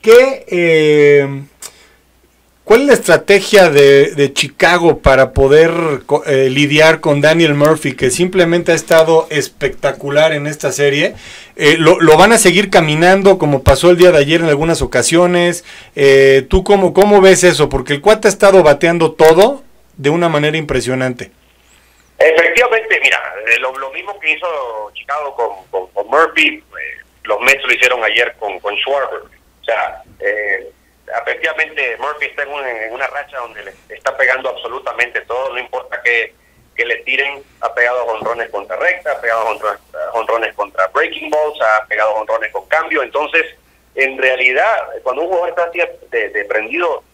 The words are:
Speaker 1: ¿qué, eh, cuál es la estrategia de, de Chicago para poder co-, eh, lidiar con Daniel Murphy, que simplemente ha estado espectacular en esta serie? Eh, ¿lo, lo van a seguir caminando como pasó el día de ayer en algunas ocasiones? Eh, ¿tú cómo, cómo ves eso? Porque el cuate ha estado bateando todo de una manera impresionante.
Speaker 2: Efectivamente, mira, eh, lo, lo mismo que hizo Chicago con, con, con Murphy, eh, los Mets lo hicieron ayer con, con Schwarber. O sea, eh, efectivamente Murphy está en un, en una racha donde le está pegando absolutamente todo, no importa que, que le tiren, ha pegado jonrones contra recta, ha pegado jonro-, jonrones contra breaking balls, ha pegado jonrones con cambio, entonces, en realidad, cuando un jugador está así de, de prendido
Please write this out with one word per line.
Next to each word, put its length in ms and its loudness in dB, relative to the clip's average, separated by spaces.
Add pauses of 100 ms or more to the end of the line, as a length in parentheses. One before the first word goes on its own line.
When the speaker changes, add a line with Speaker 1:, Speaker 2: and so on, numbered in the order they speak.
Speaker 1:
¿qué, 460 6
eh, 760 4 (1400)
cuál 160 4
es 60 0
la 60 6
estrategia 760 2
de, 420 6
de 220 -2
Chicago 680 0
para 320 2
poder 400 4 (340)
co-, 200 -2
eh, 240 0
lidiar 500 2
con 220 0
Daniel 340 2
Murphy, 400 0
que 160 -2
simplemente 640 0
ha 20 2
estado 560 2
espectacular 1000 -2
en 120 -6
esta 260 -6
serie? 440 -2 (440)
Eh, 200 2
¿lo, 200 4
lo 180 6
van 160 6
a 40 4
seguir 320 2
caminando 720 2
como 240 0
pasó 260 4
el 80 6
día 140 8
de 80 4
ayer 220 0
en 60 -2
algunas 360 0
ocasiones? 840 0 (300)
Eh, 560 6
¿tú 120 0
cómo, 300 2
cómo 260 4
ves 240 6
eso? 240 4
Porque 260 -4
el 80 -6
cuate 260 2
ha 20 6
estado 320 4
bateando 520 2
todo 500 4 (320)
de 160 -2
una 180 0
manera 260 -2
impresionante. 760 -6 (880)
Speaker 2:
Efectivamente, 840 0
mira, 180 -2 (300)
eh, 100 0
lo, 160 -6
lo 160 -12
mismo 280 -14
que 140 -6
hizo 140 -8 (460)
Chicago 420 -10
con, 360 -8
con, 220 -8
con 140 -8
Murphy, 500 -2
eh, 440 -18 (220)
los 180 -4
Mets 240 -2
lo 80 -2
hicieron 300 -2
ayer 340 -2
con, 220 -10
con 160 -8
Schwarber. 460 -6
O 440 -20
sea, 380 -6 (160)
eh, 500 -6 (540)
efectivamente 760 -6
Murphy 280 -8
está 160 -10
en 60 -10
un, 180 -10
en 260 -10
una 140 -8
racha 320 -12
donde 240 -16
le 100 -20 (160)
está 260 -6
pegando 340 -2
absolutamente 720 -8
todo, 320 -8
no 60 -10
importa 440 -12
que, 300 -4 (420)
que 100 -6
le 120 -8
tiren, 440 -8 (200)
ha 120 -8
pegado 320 -4
jonrones 440 -8
contra 280 -10
recta, 340 -6
ha 100 -8
pegado 240 -4
jonro-, 340 -8 (320)
jonrones 440 -6
contra 320 -6
breaking 420 -8
balls, 320 -4
ha 260 -2
pegado 260 -4
jonrones 380 -6
con 160 -10
cambio, 360 -4
entonces, 420 -4 (500)
en 220 -4
realidad, 560 -2 (300)
cuando 200 -6
un 40 -6
jugador 220 -4
está 160 -6
así 140 -10 (320)
de, 180 -6
de 160 -8
prendido 580 -6 (100)